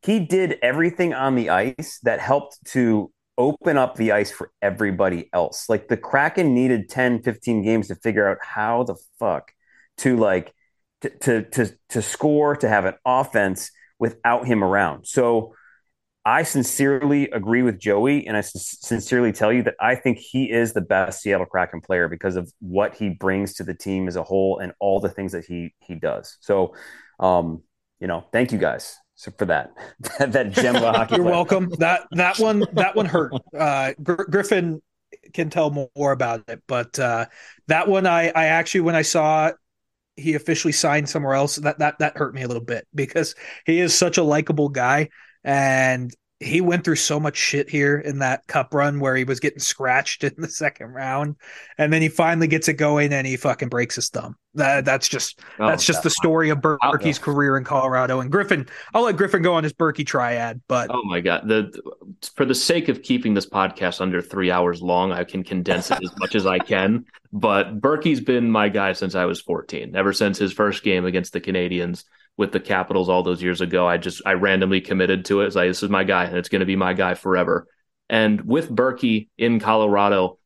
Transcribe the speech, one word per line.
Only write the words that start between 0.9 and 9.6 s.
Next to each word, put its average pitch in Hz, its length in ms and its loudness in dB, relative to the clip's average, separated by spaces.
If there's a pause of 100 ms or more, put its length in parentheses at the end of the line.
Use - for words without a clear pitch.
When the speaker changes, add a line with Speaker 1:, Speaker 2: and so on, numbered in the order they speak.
Speaker 1:
on 131 220 0
the 113 160 0
ice 120 520 -2
that 113 180 0
helped - 460 -2
to 113 440 2 (260)
open 147 400 0
up 127 200 2
the 110 160 0
ice 104 180 2
for - 220 -14 (100)
everybody 98 720 0
else. - 360 -4
Like, 110 200 0
the 117 80 0
Kraken 151 580 0
needed 123 340 0
ten, 123 320 0
fifteen 113 420 -2
games 107 260 0
to 95 60 -8
figure 101 340 0
out 95 120 -2
how 117 440 -2
the 110 120 -6 (220)
fuck 87 320 -4 (480)